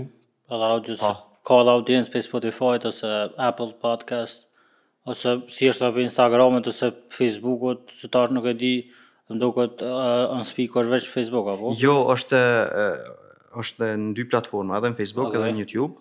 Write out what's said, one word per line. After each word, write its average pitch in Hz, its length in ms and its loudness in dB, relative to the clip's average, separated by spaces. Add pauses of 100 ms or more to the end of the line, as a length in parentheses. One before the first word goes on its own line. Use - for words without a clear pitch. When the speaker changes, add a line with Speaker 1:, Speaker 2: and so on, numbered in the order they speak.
(500)
Speaker 1:
Edhe 113 200 -2
audio, 113 260 0
Speaker 2:
Po. 104 140 0
Speaker 1:
se - 380 -8
ka 123 160 8
edhe 120 100 8
audiencë 120 400 2
pe 120 80 -2
Spotify-t 120 640 -2
ose 110 240 -6 (260)
Apple 120 460 -2
Podcast, 117 640 -4 (600)
ose 123 260 0 (160)
thjesht 131 320 2
edhe 120 160 0
pe 123 80 2
Instagram-et 120 640 4
ose 123 220 -2 (180)
Facebook-ut, 123 880 -2
se 123 160 -16
tash 123 180 4
nuk 123 140 -2
e 123 80 0
di, 127 200 0 (560)
më 113 120 -6
duket, 123 400 -2
ë, 127 200 -4 (280)
On 120 160 -6
Speak 123 320 -4
është 120 160 2
veç 127 160 0
Facebook, 117 400 -2
apo? 104 260 -4
Speaker 2:
Jo, 135 220 4 (160)
është, 127 240 0
ë, 117 480 2 (680)
është 113 400 -6
në 107 180 -4
dy 120 160 -6
platforma, 101 480 -2
edhe 120 140 0
në 120 40 -6
Facebook, 110 360 -4
Speaker 1:
Okej. 110 100 -2
Speaker 2:
edhe 113 100 0
në 107 120 -4
YouTube. 120 380 -4